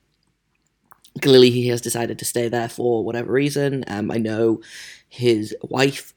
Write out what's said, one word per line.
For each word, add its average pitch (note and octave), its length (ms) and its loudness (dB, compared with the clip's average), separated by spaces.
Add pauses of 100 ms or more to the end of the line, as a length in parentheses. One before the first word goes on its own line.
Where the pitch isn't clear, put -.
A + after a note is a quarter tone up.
(1200)
clearly B2+ 280 8
he B2 180 0
has A#2+ 120 -2
decided A#2 360 -4
to A2+ 80 -12
stay A#2+ 240 -2
there A#2 200 -4
for A#2 360 -2
whatever A2+ 280 -6
reason. C#3 560 0
Um, G#2 220 -6
I A2+ 80 -4
know A2 420 0 (480)
his G#2+ 540 0
wife - 540 -2